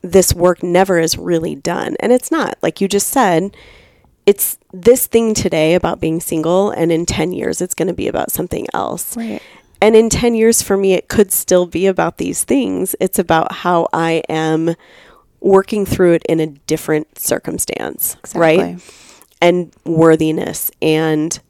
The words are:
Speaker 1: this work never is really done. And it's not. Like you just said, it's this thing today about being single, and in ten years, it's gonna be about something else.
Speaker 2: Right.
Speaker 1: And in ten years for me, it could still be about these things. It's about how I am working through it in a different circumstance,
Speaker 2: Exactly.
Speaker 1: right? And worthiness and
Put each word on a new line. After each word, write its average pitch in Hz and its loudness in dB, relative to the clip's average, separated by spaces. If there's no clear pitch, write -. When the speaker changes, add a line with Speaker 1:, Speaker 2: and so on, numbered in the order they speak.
Speaker 1:
this 180 4
work 175 2
never 180 2
is 160 0
really 165 -2
done. - -4
And 233 0
it's 254 -2
not. 311 -2
Like - -4
you 196 0
just 202 -2
said, 196 0
it's - 0
this 220 2
thing 226 0
today 165 0
about 170 -2
being 160 -2
single, 175 0
and 165 -2
in 165 -2
ten 170 -2
years, - -6
it's 180 -6
gonna 175 -4
be - -6
about - -4
something - -6
else. - -6
Speaker 2:
Right. 226 -10
Speaker 1:
And 220 6
in 226 6
ten 240 0
years 220 2
for 196 0
me, 196 2
it - -2
could 202 2
still 180 2
be 175 -2
about 180 0
these - -6
things. 190 -2
It's - -2
about 170 0
how 175 0
I 165 0
am 160 0
working 196 2
through 180 2
it - 0
in 165 0
a 156 -2
different 156 -4
circumstance, - -6
Speaker 2:
Exactly. - -8
Speaker 1:
right? 175 2
And 175 2
worthiness 160 2
and 156 0